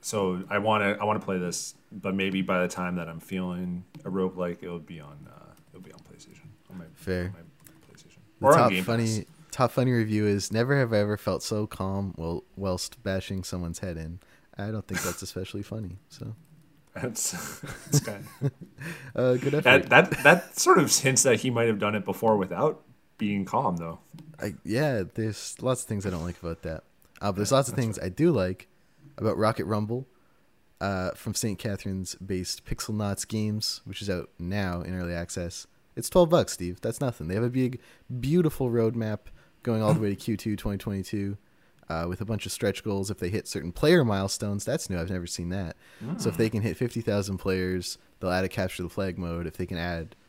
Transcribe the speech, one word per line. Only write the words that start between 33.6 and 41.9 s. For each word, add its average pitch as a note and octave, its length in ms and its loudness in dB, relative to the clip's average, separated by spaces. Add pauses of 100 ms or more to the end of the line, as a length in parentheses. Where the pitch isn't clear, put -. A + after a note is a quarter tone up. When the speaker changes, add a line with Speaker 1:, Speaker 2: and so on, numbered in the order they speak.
Speaker 2:
which G2+ 160 -10
is G2+ 80 -6
out F2+ 300 -2
now F2+ 420 -2
in F2 180 -6
early F2 140 -4
access. E2+ 540 -6 (300)
It's A#2+ 120 -6
twelve F3 220 8
bucks, D#3 240 4
Steve. F2 260 -6
That's A2+ 220 -2
nothing. A#2 260 -2
They F2+ 60 0
have A2 100 2
a B2 60 0
big, B2+ 280 0 (420)
beautiful D3 500 2
roadmap A2+ 480 2 (440)
going A2 200 2
all G#2+ 100 6
the E3 80 4
way G#2+ 80 2
to G2+ 80 0
Q G#2 220 -2
two G#2 180 -2
twenty G2+ 220 -2
twenty-two, G2+ 600 -4 (500)
uh, E2 180 -2